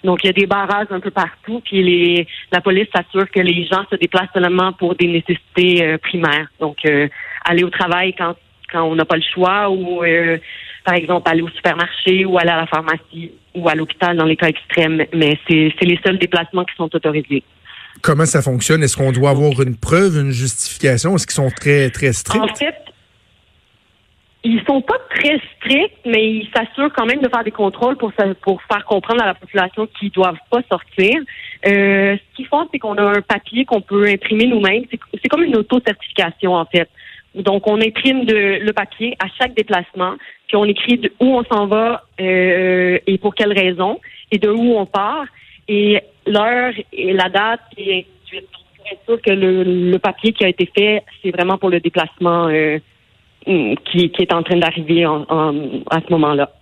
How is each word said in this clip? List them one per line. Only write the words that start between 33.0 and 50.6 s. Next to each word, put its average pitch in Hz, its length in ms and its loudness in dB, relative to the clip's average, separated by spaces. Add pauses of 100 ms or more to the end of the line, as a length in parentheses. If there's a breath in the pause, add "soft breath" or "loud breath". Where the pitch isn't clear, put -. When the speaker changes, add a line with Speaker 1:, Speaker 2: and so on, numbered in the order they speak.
Speaker 1:
un 202 200 2
papier 226 420 -4
qu'on 220 160 0
peut 202 260 0
imprimer 214 400 0
nous-mêmes. 220 440 2
C'est, 233 100 -8 (220)
c'est 269 60 -2
comme 320 160 2
une 269 120 2
auto-certification, 202 960 -2
en 165 120 0
fait. 170 240 0 (440 loud breath)
Donc, 196 320 0
on 214 140 2
imprime 247 460 0
de, 202 360 2
le 214 120 -2
papier 220 440 -6
à 190 100 -4 (100)
chaque 247 180 -2
déplacement, 190 580 -2 (320 loud breath)
puis 214 120 0
on 208 80 4
écrit 240 320 0
de, 233 120 -4 (100)
où 254 60 4 (120)
on 233 60 -2
s'en 208 220 0
va, 220 380 0 (160)
euh, 185 840 2
et 190 100 2
pour 202 180 -2
quelle 208 240 0
raison, 185 400 0 (320 loud breath)
et 214 80 0
de 208 120 2
où 233 260 2
on 202 80 0
part, 220 400 -2 (440 loud breath)
et 208 320 2 (260)
l'heure, 233 480 0 (180)
et 185 220 -2
la 185 160 0
date, 214 300 0 (180)
et 196 160 -4
ainsi 180 120 -6 (180)
de - 20 -20
suite. 190 260 -18
Donc, - 100 -20 (140)
pour - 160 -20
être - 140 -18
sûr 226 160 -2
que 208 80 0
le, 185 600 2
le 185 80 2
papier 214 360 -2
qui 214 100 0
a 185 40 2
été 180 280 -2